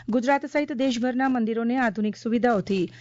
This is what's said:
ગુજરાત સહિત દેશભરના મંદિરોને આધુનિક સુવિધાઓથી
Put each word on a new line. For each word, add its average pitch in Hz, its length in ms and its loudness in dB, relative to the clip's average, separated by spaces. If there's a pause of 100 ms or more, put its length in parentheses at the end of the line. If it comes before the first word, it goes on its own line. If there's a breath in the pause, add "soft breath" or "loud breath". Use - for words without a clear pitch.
ગુજરાત 262 360 2
સહિત 294 280 -2
દેશભરના 254 560 0
મંદિરોને 233 480 0
આધુનિક 214 380 0
સુવિધાઓથી 214 760 0 (120)